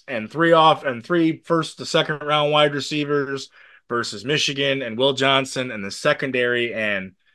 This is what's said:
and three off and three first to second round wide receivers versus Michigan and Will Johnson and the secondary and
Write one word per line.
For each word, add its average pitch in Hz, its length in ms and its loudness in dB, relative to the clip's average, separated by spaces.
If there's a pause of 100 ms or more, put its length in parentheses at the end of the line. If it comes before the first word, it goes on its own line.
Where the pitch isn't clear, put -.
and 110 200 -6
three 160 260 2
off 156 300 6
and 123 200 -4
three 165 400 0
first 165 340 -2
to 131 80 -10
second 151 380 -2
round 147 280 0
wide 151 220 4
receivers 143 800 -4 (380)
versus 110 360 -4
Michigan 139 560 0
and 113 160 -8
Will 135 160 4
Johnson 135 560 0
and 107 160 -10
the 98 60 -8
secondary 123 840 -2
and 101 380 -4 (240)